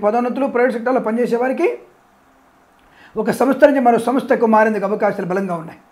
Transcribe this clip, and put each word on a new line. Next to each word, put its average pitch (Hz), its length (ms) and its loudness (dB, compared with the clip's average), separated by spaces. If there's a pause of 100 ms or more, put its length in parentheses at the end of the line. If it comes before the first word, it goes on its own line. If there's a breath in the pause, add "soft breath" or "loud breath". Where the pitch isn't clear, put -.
పదోన్నతులు, 240 480 0
ప్రైవేట్ 240 240 0
సెక్టార్లో 233 300 -2
పనిచేసే 233 340 -2
వారికి 262 280 -2 (1500 soft breath)
ఒక 214 240 -2
సంస్థ 269 280 4
నుంచి 269 200 2
మరో 233 200 4
సంస్థకు 247 460 0
మారేందుకు 214 380 2
అవకాశాలు 202 380 -4
బలంగా 185 320 -4
ఉన్నాయి. 165 180 -18 (120)